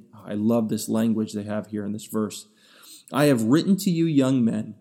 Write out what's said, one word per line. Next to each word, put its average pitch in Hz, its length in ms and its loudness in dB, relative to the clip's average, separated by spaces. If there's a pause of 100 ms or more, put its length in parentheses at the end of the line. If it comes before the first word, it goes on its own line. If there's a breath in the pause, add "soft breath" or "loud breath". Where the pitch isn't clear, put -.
(260)
I 101 80 -10
love 110 360 0
this 107 200 -4
language 110 440 0
they 104 100 -6
have 104 240 -6
here 104 180 -6
in 104 60 -6
this 104 160 -10
verse. 107 400 -6 (680 loud breath)
"I 147 120 4
have 127 180 4
written 170 340 4
to 190 140 0
you, 165 160 2
young 135 360 2
men, 110 380 -2